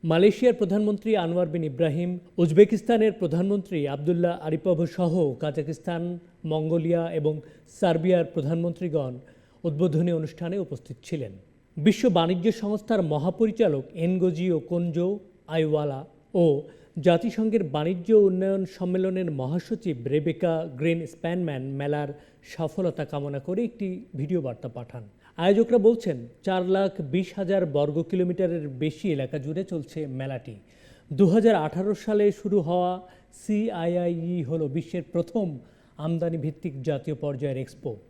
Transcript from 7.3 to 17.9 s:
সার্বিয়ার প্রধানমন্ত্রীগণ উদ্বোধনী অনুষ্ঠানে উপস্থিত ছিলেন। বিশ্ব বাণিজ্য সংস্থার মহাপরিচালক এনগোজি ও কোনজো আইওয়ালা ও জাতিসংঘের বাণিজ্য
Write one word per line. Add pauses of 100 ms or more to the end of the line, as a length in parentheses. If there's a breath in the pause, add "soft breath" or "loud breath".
সার্বিয়ার
প্রধানমন্ত্রীগণ (440 soft breath)
উদ্বোধনী
অনুষ্ঠানে
উপস্থিত
ছিলেন। (460)
বিশ্ব
বাণিজ্য
সংস্থার
মহাপরিচালক (100)
এনগোজি
ও
কোনজো (280)
আইওয়ালা (280)
ও (380 loud breath)
জাতিসংঘের
বাণিজ্য